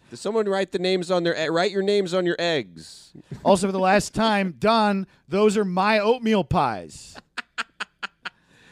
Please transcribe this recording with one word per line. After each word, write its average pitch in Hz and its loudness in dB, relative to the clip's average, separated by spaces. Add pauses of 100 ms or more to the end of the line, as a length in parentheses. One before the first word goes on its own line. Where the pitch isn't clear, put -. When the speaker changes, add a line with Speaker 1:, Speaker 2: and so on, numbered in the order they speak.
(100)
Speaker 1:
Did 117 -18
someone 214 -2
write 196 -2
the 185 -4
names 185 -2
on 175 2
their 170 0
e-, 160 -4
write 170 0
your 190 -2
names 196 0
on 180 0
your 170 0
eggs? 110 -6 (320)
Speaker 2:
Also, 196 4
for 196 -4
the 190 -2
last 185 2
time, 202 0
Don, 202 2 (220)
those 202 2
are 214 2
my 196 2
oatmeal 220 2
pies. 113 -2 (1600)